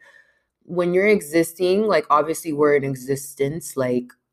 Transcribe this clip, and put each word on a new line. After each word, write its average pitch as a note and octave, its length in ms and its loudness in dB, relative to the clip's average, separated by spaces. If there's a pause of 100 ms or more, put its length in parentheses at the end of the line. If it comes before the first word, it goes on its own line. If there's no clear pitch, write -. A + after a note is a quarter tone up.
(640)
when F3 320 -2
you're G3 140 2
existing, F#3 800 0
like, E3+ 200 2
obviously D#3 440 0
we're D3 240 4
in C#3 80 0
existence, C#3 920 -6
like, B2 360 -2 (200)